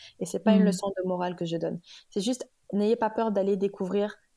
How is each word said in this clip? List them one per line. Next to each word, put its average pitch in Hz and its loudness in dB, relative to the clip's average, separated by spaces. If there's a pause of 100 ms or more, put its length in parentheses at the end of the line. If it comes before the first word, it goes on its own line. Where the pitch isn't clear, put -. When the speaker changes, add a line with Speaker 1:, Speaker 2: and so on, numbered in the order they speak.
(220)
Speaker 1:
Et 180 -4
c'est - -4
pas 220 4
une 196 6
Speaker 2:
Mhm. 185 6
Speaker 1:
leçon 185 0 (100)
de 185 -2
morale 180 -2
que 175 -6
je 165 -4
donne. 165 -4 (280)
C'est 208 -4
juste, 247 -4 (220)
n'ayez 208 2
pas 226 0
peur 226 -2
d'aller 196 2
découvrir 196 -2 (220)